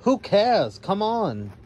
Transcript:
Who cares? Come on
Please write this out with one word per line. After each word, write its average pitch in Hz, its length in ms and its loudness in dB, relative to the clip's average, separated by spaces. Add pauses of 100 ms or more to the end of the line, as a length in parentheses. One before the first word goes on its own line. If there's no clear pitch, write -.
Who 262 180 2
cares? 202 600 0
Come 196 220 -4
on 185 500 -4 (140)